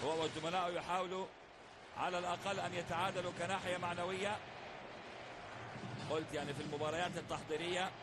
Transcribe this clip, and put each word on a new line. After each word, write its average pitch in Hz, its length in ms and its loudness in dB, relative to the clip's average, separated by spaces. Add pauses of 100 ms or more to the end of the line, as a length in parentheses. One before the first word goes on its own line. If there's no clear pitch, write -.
هو 160 200 4
وزملائه 165 500 2
يحاولوا 180 520 2 (720)
على 175 220 4
الأقل 180 400 2
أن 180 140 0
يتعادلوا 180 680 2
كناحية 185 380 2
معنوية. 180 600 2 (1700)
قلت 156 240 0
يعني 147 200 0
في 147 80 -2
المباريات 151 560 2
التحضيرية 165 760 0 (120)